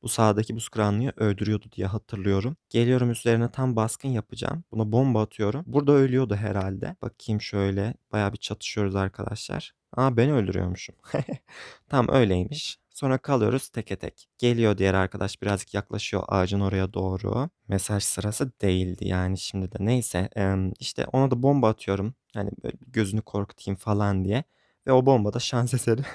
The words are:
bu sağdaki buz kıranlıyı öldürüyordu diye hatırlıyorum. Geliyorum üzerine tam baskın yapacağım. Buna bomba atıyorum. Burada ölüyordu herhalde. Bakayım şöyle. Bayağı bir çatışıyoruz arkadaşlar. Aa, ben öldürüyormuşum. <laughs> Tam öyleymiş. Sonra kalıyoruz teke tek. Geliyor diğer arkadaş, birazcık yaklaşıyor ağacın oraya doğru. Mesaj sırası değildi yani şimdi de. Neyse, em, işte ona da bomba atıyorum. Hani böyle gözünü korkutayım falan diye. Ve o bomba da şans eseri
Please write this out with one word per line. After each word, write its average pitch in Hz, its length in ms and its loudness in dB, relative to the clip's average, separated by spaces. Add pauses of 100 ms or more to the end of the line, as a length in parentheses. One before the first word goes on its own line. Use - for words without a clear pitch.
bu 120 80 -8
sağdaki 110 460 2
buz 117 140 -10
kıranlıyı 107 480 0
öldürüyordu 104 540 0
diye 95 160 -6
hatırlıyorum. 101 720 -2 (120)
Geliyorum 120 420 2
üzerine 117 400 0
tam 131 240 -2
baskın 110 340 -2
yapacağım. 123 640 -6
Buna 110 200 0
bomba 120 300 4
atıyorum. 107 460 -2
Burada 139 240 2
ölüyordu 131 440 4
herhalde. 101 640 -4
Bakayım 107 400 -4
şöyle. 98 520 -2 (180)
Bayağı 107 220 0
bir 110 40 -10
çatışıyoruz - 580 -4
arkadaşlar. 98 760 -6 (240)
Aa, 127 200 2
ben 123 120 4
öldürüyormuşum. 95 680 -2 (460)
<laughs> - 480 -20
Tam 127 200 2
öyleymiş. 107 680 2 (100)
Sonra 135 280 -2
kalıyoruz 123 520 0
teke 107 260 -8
tek. - 420 -14
Geliyor 117 400 2
diğer 95 160 4
arkadaş, 95 480 -2
birazcık 98 320 -4
yaklaşıyor 101 540 -4
ağacın 98 320 2
oraya 95 340 0
doğru. 98 560 -2 (180)
Mesaj 101 360 -2
sırası 104 480 -4 (100)
değildi 92 460 0
yani 92 300 0
şimdi 95 340 -6
de. - 80 -10
Neyse, 104 560 0
em, 95 440 0
işte - 260 -6
ona 131 260 2
da 123 120 0
bomba 135 260 4
atıyorum. 98 460 -2 (180)
Hani 101 180 -4 (120)
böyle - 140 -8 (100)
gözünü 110 340 0
korkutayım - 560 -6
falan 101 480 0
diye. 110 180 0 (440)
Ve 131 40 2
o 127 140 6
bomba 110 280 4
da 120 60 -2
şans 120 340 -2
eseri 117 280 2 (140)